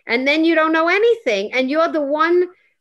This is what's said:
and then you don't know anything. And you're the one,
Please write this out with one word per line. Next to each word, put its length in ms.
and 200
then 160
you 120
don't 160
know 160
anything. 640
And 160
you're 180
the 140
one, 480